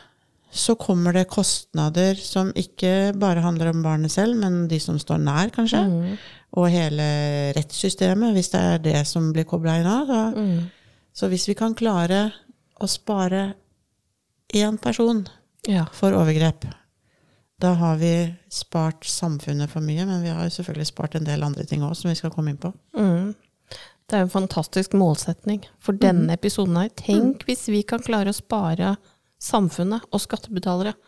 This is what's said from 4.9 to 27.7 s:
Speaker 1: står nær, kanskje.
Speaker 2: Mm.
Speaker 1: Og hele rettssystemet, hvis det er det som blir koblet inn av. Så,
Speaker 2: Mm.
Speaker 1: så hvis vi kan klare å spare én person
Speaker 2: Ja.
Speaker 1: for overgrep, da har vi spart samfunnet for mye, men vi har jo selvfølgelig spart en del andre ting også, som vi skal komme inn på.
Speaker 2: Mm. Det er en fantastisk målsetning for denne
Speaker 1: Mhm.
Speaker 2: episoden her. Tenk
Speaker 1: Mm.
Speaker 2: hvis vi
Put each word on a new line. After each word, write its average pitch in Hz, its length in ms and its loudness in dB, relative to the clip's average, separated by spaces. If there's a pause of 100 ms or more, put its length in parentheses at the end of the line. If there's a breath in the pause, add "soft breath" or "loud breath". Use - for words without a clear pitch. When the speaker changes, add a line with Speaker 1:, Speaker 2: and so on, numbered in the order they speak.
Speaker 1:
står 160 180 -2
nær, 151 320 2
kanskje. 226 320 2
Speaker 2:
Mm. 180 360 0 (340 loud breath)
Speaker 1:
Og 175 180 2
hele 147 840 0
rettssystemet, 190 800 0
hvis 185 180 2
det 170 80 2
er 175 180 2
det 156 280 2
som 160 260 0
blir 160 120 0
koblet 165 360 0
inn 170 60 2
av. 247 200 2
Så, 220 300 0
Speaker 2:
Mm. 180 340 0 (420 loud breath)
Speaker 1:
så - 160 -2
hvis 185 200 0
vi 202 60 0
kan 220 200 0
klare 202 580 0 (480)
å 196 80 -2
spare 196 680 -2 (960)
én 214 280 2
person 226 460 0 (400)
Speaker 2:
Ja. 180 240 2
Speaker 1:
for 196 220 2
overgrep, 160 520 2 (920)
da 180 160 4
har 170 220 2
vi 170 400 0 (120)
spart 160 580 -4
samfunnet 147 640 -2
for 160 100 -6
mye, 156 260 -2
men 185 160 -2
vi 170 60 -2
har 165 160 -4
jo 170 180 -4
selvfølgelig 156 240 -6
spart 151 300 -6
en 156 80 -2
del 147 180 -2
andre 147 220 -4
ting 147 180 -4
også, 156 200 -2
som 175 80 0
vi 165 40 0
skal 165 160 -4
komme 156 200 -2
inn 143 80 -6
på. 175 140 -6 (220)
Speaker 2:
Mm. 196 400 2 (720 loud breath)
Det 214 120 0
er - 40 4
en 185 60 0
fantastisk 190 640 -2
målsetning 190 720 0 (160)
for - 140 -2
denne 180 340 4
Speaker 1:
Mhm. - 100 0
Speaker 2:
episoden 190 420 0
her. 208 100 -2
Tenk 233 480 0
Speaker 1:
Mm. - 80 -20
Speaker 2:
hvis 254 200 -4
vi 208 160 2